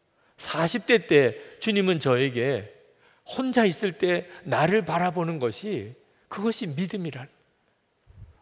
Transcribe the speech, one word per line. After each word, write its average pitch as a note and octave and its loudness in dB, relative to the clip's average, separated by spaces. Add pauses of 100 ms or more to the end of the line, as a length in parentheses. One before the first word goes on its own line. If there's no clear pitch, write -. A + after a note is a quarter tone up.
(380)
사십 E3 -2
대 A3+ 4
때 C#3 6 (220)
주님은 F#3+ 2
저에게 B2 0 (520)
혼자 B3+ 0
있을 F#3 0
때 F3+ 0 (160)
나를 E3 2
바라보는 E3+ -2
것이, B2 -4 (320)
그것이 G#3+ -4
믿음이라는, D3 -6 (1120)